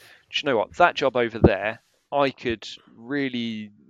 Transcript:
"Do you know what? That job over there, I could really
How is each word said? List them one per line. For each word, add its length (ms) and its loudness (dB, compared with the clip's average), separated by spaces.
"Do 100 -4
you 120 -6
know 40 2
what? 200 -2
That 180 6
job 220 -2
over 240 -2
there, 420 2
I 180 2
could 340 -6
really 760 -6